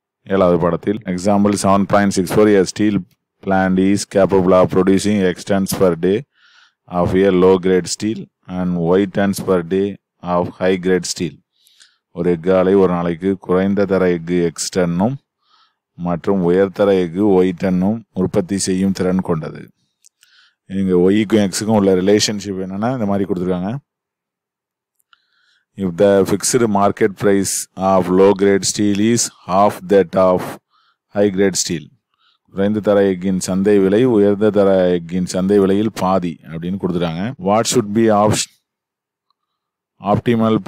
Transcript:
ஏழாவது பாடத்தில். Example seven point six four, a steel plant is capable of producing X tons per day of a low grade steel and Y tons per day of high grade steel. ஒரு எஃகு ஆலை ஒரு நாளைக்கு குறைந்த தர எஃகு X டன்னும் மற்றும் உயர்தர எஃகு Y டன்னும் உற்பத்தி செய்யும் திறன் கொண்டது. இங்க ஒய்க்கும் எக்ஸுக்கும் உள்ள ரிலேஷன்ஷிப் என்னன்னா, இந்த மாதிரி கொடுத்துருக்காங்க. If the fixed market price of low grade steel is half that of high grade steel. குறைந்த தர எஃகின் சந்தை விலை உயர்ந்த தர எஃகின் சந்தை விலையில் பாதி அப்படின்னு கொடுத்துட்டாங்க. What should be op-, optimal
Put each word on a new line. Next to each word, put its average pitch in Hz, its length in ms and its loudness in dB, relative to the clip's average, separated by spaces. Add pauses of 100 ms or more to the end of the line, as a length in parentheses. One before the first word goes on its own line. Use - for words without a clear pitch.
(340)
ஏழாவது 90 300 2
பாடத்தில். 87 360 -2 (140)
Example 101 400 0 (100)
seven 98 180 2 (120)
point 101 240 2
six 92 80 -2 (100)
four, 107 100 4 (140)
a - 20 4 (100)
steel 107 240 -2 (500)
plant 95 420 0
is 98 160 0 (100)
capable 92 460 4
of 90 160 4
producing 98 420 2 (140)
X - 180 -10
tons 98 300 -2
per 92 100 2 (160)
day 98 120 2 (840)
of 87 240 0
a 98 80 4 (100)
low 92 140 6 (100)
grade 90 300 0
steel 107 260 -6 (380)
and 90 180 -4 (140)
Y 95 100 4 (160)
tons 98 320 -2
per 92 100 2 (140)
day 95 120 0 (500)
of 87 100 0 (160)
high 95 240 0
grade 92 280 0
steel. 78 200 -8 (840)
ஒரு 87 160 0
எஃகு 85 240 0
ஆலை 92 140 2 (100)
ஒரு 90 140 2
நாளைக்கு 87 340 -4 (160)
குறைந்த 98 440 0
தர 92 240 2
எஃகு 87 240 -2 (140)
X - 240 -10
டன்னும் 92 400 -2 (880)
மற்றும் 92 340 -2 (100)
உயர்தர 98 380 0 (140)
எஃகு 90 220 -2 (160)
Y 92 80 2 (140)
டன்னும் 95 360 -2 (240)
உற்பத்தி 95 360 -2 (100)
செய்யும் 95 320 0
திறன் 92 200 -2 (100)
கொண்டது. 78 300 -8 (1160)
இங்க 92 160 0 (140)
ஒய்க்கும் 104 400 2
எக்ஸுக்கும் 107 320 -2
உள்ள 98 100 4 (100)
ரிலேஷன்ஷிப் 101 680 0
என்னன்னா, 101 300 -4
இந்த 107 140 -4
மாதிரி 101 180 -2
கொடுத்துருக்காங்க. 92 460 -4 (2000)
If 92 60 -2 (100)
the 101 100 4 (200)
fixed 117 340 0 (140)
market 101 340 0 (100)
price 98 300 0 (380)
of 95 180 2 (120)
low 98 200 6
grade 98 300 2
steel 104 280 -2 (140)
is 120 100 0 (280)
half 101 240 2 (180)
that 95 220 2 (160)
of 90 100 2 (760)
high 104 200 2
grade 95 260 0
steel. 78 220 -6 (680)
குறைந்த 101 340 -2
தர 101 100 2 (140)
எஃகின் 92 360 -2
சந்தை 98 360 0
விலை 101 180 2 (140)
உயர்ந்த 101 320 2 (100)
தர 98 120 4 (260)
எஃகின் 87 380 -6
சந்தை 95 300 0
விலையில் 101 280 0 (100)
பாதி 92 300 -2 (220)
அப்படின்னு 87 280 -8
கொடுத்துட்டாங்க. 87 400 -4 (260)
What 110 240 0
should 107 260 0
be 113 80 2 (160)
op-, 110 280 0 (1600)
optimal 113 440 0 (100)